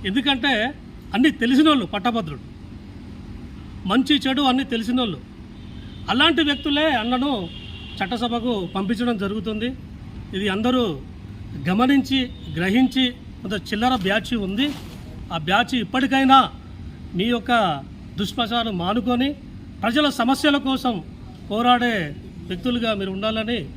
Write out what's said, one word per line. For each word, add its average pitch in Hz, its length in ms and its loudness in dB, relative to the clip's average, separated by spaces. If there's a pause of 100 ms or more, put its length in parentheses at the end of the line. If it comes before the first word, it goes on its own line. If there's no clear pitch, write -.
ఎందుకంటే 269 440 2 (600)
అన్నీ 269 140 6 (120)
తెలిసినోళ్ళు 269 520 6
పట్టభద్రుడు, 196 500 -2 (1500)
మంచి 262 240 6 (100)
చెడు 262 160 2 (100)
అన్నీ 262 220 2
తెలిసినోళ్ళు. 226 460 0 (920)
అలాంటి 302 380 4
వ్యక్తులే 294 380 2 (140)
అన్నను 254 300 0 (680)
చట్టసభకు 233 560 -2 (220)
పంపించడం 220 480 0
జరుగుతుంది. 214 460 -4 (680)
ఇది 202 200 0
అందరూ 247 280 2 (840)
గమనించి 262 520 4 (380)
గ్రహించి, 247 480 4 (360)
కొంత 185 140 -4 (140)
చిల్లర 233 240 2 (140)
బ్యాచ్ 208 240 2 (160)
ఉంది, 226 200 0 (680)
ఆ 170 40 -2 (120)
బ్యాచ్ 220 240 4 (120)
ఇప్పటికైనా 269 520 6 (800)
మీ 190 80 2 (100)
యొక్క 233 160 -2 (680)
దుష్ప్రచారం 226 640 -2
మానుకొని 240 460 0 (520)
ప్రజల 262 260 2 (120)
సమస్యల 269 380 4 (100)
కోసం 262 260 0 (560)
పోరాడే 240 460 4 (540)
వ్యక్తులుగా 226 500 -2
మీరు 190 160 -4
ఉండాలని 220 440 -2 (180)